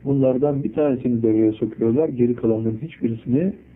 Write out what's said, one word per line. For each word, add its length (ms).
Bunlardan 600
bir 80
tanesini 500
devreye 300
sokuyorlar. 560
Geri 260
kalanların 480
hiçbirisini 680